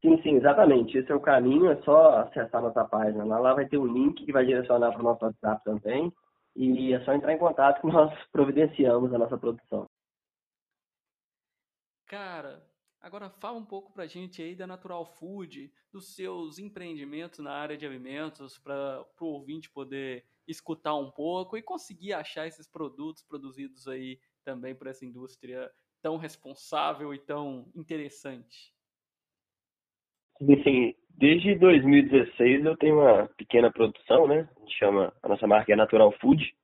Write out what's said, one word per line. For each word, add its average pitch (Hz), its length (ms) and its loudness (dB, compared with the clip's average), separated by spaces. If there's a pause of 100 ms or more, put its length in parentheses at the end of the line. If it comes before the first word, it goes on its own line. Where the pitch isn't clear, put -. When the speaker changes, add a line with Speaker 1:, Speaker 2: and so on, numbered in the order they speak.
Speaker 1:
Sim, 160 220 4
sim, 151 140 0
exatamente. 143 600 4
Esse 131 140 -4
é 147 40 -2
o 139 60 -2
caminho, 143 500 2
é 143 120 2
só 151 380 6
acessar 117 400 -6
nossa 117 220 -2
página 107 400 -4
lá. 107 160 -2
Lá 127 140 2
vai 135 140 -2
ter 143 100 -4
um 135 80 -2
link 127 400 -2
que 147 80 -10
vai 131 100 2
direcionar 123 480 0
pro 113 120 -8
nosso 117 200 0
WhatsApp 110 400 -4
também. 110 480 -4 (440)
E 131 380 -2
é 123 80 -2
só 135 120 -2
entrar 143 180 -2
em 160 60 0
contato 170 420 2
que 165 80 -4
nós 156 240 4 (200)
providenciamos 135 840 2
a 120 60 -2
nossa 117 180 -2
produção. 117 480 -8 (2250)
Speaker 2:
Cara, 165 520 -16 (420)
agora 190 280 -18
fala 220 280 -14
um 226 60 -16
pouco 196 300 -18
pra 180 120 -14
gente 180 360 -18
aí 165 120 -14
da 185 140 -16
Natural 180 380 -14
Food, 165 680 -18 (220)
dos 190 220 -20
seus 180 440 -14
empreendimentos 170 800 -16
na 143 120 -14
área 147 260 -12
de 151 80 -16
alimentos, 139 720 -14
pra, 139 460 -10 (120)
pro 165 120 -12
ouvinte 147 420 -14
poder 135 540 -12 (240)
escutar 160 480 -8
um 139 160 -8
pouco 185 460 -8
e 226 40 -12
conseguir 202 520 -14
achar 156 340 -10
esses 160 200 -20
produtos 156 560 -14
produzidos 135 640 -18
aí 131 300 -14 (260)
também 131 320 -14
por 131 120 -18
essa 131 180 -18
indústria 127 640 -16 (320)
tão 160 160 -6
responsável 151 960 -10
e 139 60 -16
tão 143 460 -12 (100)
interessante. 147 960 -16 (1600)
Speaker 1:
Sim, 139 260 4
sim. 123 320 2 (140)
Desde 175 460 2
dois 170 280 6
mil 143 160 8
e 135 100 2
dezesseis 131 560 2
eu 160 100 0
tenho 151 240 2
uma 117 380 6
pequena 117 340 2
produção, 117 560 2
né? 156 200 0 (100)
A - 40 -20
gente - 160 -14
chama, 101 440 0
a - 60 -10
nossa 101 200 0
marca 107 240 4
é 101 40 6
Natural 107 440 6
Food. 147 340 2 (100)